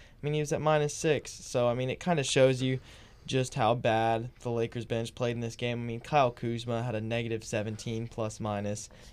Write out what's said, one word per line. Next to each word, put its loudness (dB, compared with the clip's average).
mean, -2
he 0
was -2
at -2
minus 4
six, 0
so, 0
I 4
mean, -2
it -4
kinda 2
shows 6
you 0
just -2
how 4
bad 2
the -4
Lakers -2
bench -4
played -2
in -6
this -6
game. -4
I -6
mean, -6
Kyle 4
Kuzma -4
had -4
a -2
negative -2
seventeen -4
plus -6
minus. -4